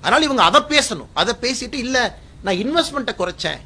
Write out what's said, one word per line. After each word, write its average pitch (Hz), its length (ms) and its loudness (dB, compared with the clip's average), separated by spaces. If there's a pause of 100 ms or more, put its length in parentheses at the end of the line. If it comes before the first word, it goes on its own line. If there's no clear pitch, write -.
அதனால 269 280 2
இவங்க 254 200 4
அதை 262 120 6 (120)
பேசணும். 220 380 0 (100)
அதை 233 140 0 (100)
பேசிட்டு, 254 400 -4
இல்ல, 262 120 0 (480)
நான் 190 160 0
இன்வெஸ்ட்மெண்ட்டை 277 600 -2
குறைச்சேன் 170 440 -6